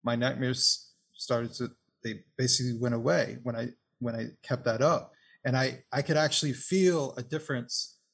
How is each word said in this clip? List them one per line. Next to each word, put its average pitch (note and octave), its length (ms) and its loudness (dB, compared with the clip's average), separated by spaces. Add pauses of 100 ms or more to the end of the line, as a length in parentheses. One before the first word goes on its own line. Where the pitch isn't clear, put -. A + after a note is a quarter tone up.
my A#2 120 0
nightmares B2+ 760 0 (260)
started A#2 380 -2
to, B2 180 -6 (320)
they A2 180 -8 (140)
basically B2 420 0
went A#2+ 180 0
away B2+ 480 0
when A#2+ 120 -4
I, A#2 140 -4 (300)
when A#2+ 140 -4
I A#2 180 -6 (100)
kept - 240 -4
that A2+ 160 0
up. D3+ 320 2 (320)
And B2+ 100 2
I, C3 360 0
I C#3 100 0
could D3+ 160 0
actually D3+ 340 2
feel E3+ 640 2
a B2 80 -8
difference C3 760 -6 (160)